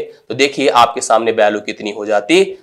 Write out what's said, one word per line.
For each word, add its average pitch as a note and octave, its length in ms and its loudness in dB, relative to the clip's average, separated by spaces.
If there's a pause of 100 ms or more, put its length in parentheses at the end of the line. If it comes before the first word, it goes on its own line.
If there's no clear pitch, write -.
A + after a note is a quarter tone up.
(300)
तो A2+ 60 -10
देखिए C#3 340 0
आपके A#2+ 320 2
सामने A2+ 300 0
वैल्यू G#2+ 300 2
कितनी G#2 300 -8
हो G#2+ 140 -10
जाती, G#2+ 380 2 (200)